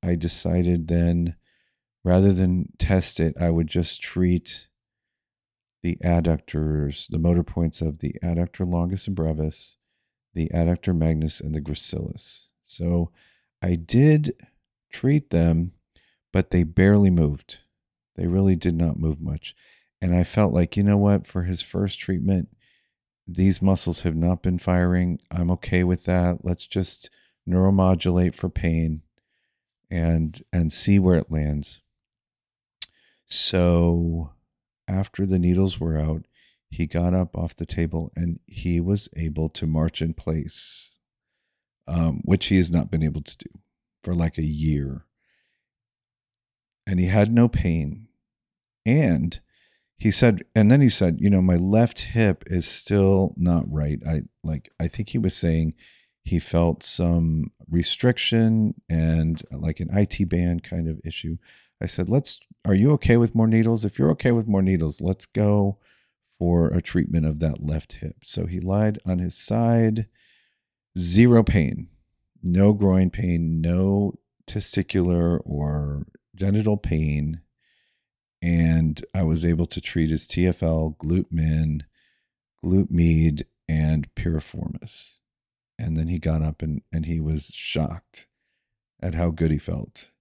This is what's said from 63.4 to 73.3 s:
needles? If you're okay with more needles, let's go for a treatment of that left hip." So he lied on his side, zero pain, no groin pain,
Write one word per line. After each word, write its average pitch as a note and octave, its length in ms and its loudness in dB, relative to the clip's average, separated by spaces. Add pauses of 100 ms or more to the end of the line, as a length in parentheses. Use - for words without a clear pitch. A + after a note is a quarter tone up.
needles? A2+ 380 2
If - 120 -4
you're D3 140 2
okay C3 200 0
with A2+ 160 0
more G2 140 2
needles, E2+ 400 0
let's F#2 240 -4
go G#2 520 0 (600)
for F2 300 2
a F2 140 0
treatment E2 440 0
of D#2 140 -2
that D#2 260 -4
left D#2 280 -6
hip." - 300 -12
So F2 220 -6
he F2 140 -6
lied G#2 460 -2
on F2+ 140 -2
his F2 160 -6
side, A2+ 720 0 (920)
zero A2 460 6
pain, - 460 0 (540)
no F#2+ 300 4
groin F#2+ 360 2
pain, E2 520 -2